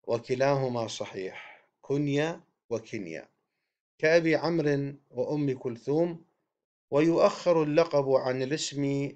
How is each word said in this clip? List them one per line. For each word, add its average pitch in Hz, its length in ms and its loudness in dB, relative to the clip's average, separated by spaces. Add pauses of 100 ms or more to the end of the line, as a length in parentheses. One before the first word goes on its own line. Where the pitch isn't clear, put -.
وكلاهما 127 840 -2
صحيح، - 800 -12 (140)
كنية 147 640 -2 (260)
وكنية، 101 600 -8 (680)
كأبي 160 380 4
عمرو 143 580 0 (180)
وأم 131 460 -2
كلثوم. 151 680 -4 (680)
ويؤخر 165 720 4
اللقب 147 460 2
عن 131 340 2
الاسم 139 720 -4